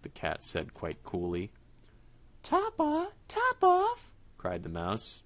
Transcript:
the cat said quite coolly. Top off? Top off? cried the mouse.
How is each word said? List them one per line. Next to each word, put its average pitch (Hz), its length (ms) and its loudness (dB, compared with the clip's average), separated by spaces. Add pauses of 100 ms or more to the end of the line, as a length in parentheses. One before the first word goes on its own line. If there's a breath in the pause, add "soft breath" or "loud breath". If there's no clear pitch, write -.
the - 60 -14
cat - 340 -6
said - 320 -6
quite - 280 -8
coolly. 87 480 -4 (920 soft breath)
Top 415 360 0
off? 320 340 0 (160)
Top 494 340 0
off? 381 500 4 (260)
cried 87 240 -4
the 90 60 -10
mouse. 87 580 -4